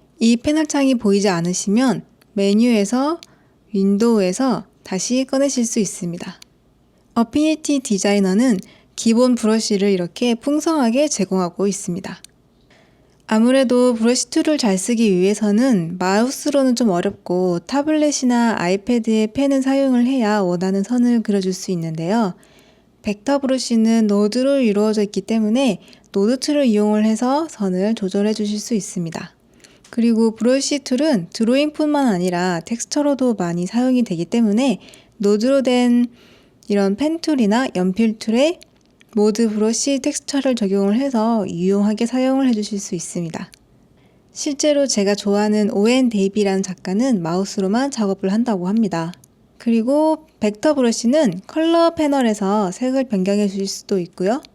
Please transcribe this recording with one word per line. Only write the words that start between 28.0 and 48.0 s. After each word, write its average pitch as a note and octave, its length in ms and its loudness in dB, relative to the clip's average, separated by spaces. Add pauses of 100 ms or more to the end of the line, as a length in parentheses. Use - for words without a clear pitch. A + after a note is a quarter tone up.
주실 G#3 280 -4
수 - 140 -6
있습니다. F3 600 -6 (560)
그리고 A3+ 460 2
브러쉬 C4+ 440 0
툴은 B3 520 0
드로잉뿐만 D4 760 0
아니라 F3+ 580 0
텍스처로도 C4 680 -2
많이 F3 320 -4
사용이 B3 380 0
되기 E3+ 200 -4
때문에 A#3 540 2 (380)
노드로 A3 460 2
된 B3 440 2 (600)
이런 G3+ 260 0
펜 D#4 240 -2
툴이나 C4 560 0
연필 G#3+ 460 0
툴에 C4+ 400 0 (560)
모드 G#3+ 320 2
브러쉬 A3+ 520 -2
텍스처를 C#4 560 -2
적용을 G3 440 0
해서 A#3 480 0
유용하게 G3+ 560 0
사용을 C4 440 0
해주실 G#3 300 -2
수 - 160 -10
있습니다. E3+ 560 -8 (800)
실제로 C#4+ 560 0
제가 G3+ 280 0
좋아하는 G#3 560 0
오웬 A#3+ 400 2
데이비라는 G3 520 0
작가는 F#3+ 600 -2
마우스로만 G3 680 -2
작업을 G3 400 -2